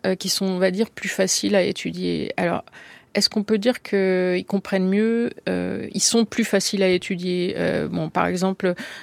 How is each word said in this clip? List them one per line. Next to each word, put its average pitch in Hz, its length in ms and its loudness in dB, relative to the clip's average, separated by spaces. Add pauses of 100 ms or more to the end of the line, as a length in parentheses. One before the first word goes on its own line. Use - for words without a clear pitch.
euh, 190 120 0
qui 190 120 -4
sont, - 180 0
on 185 120 0
va 185 140 4
dire, 214 180 0
plus - 180 -10
faciles 196 460 0
à 185 80 6
étudier. 175 760 -4
Alors, 175 280 -2 (500)
est-ce 208 140 2
qu'on 208 160 -2
peut 220 140 2
dire 233 240 0
qu'ils 185 640 0
comprennent 190 420 0
mieux ? 226 420 2 (180)
Euh, - 460 -2
ils 185 80 -4
sont 226 220 4
plus 226 200 0
faciles 196 380 0
à 185 60 4
étudier. 180 680 0
Euh, 160 320 0
bon, 165 220 -4
par - 160 2
exemple, 185 480 0 (280)